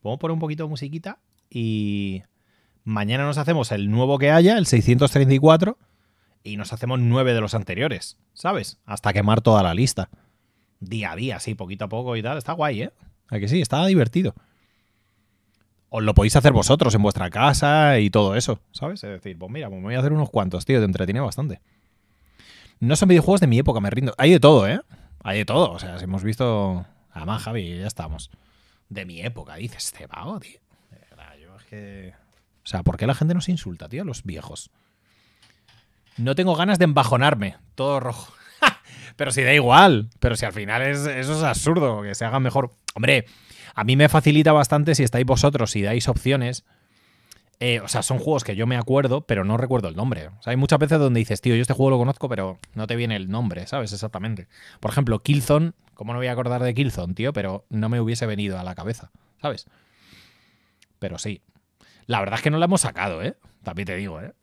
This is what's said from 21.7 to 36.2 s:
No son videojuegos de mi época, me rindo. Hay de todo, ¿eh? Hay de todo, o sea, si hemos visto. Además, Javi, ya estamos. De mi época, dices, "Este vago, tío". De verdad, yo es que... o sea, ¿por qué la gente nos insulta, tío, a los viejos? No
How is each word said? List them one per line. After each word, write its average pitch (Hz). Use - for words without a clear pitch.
No 127
son 190
videojuegos 180
de 160
mi 120
época, 131
me 101
rindo. 127
Hay 143
de 170
todo, 135
¿eh? 151
Hay 98
de 107
todo, 131
o 85
sea, 90
si 87
hemos 92
visto. 104
Además, 92
Javi, 92
ya 95
estamos. 78
De 98
mi 85
época, 101
dices, 104
"Este -
vago, 165
tío". -
De -
verdad, 78
yo 87
es 107
que... 98
o -
sea, 90
¿por -
qué 107
la 135
gente 160
nos 175
insulta, 92
tío, 143
a -
los 135
viejos? -
No 123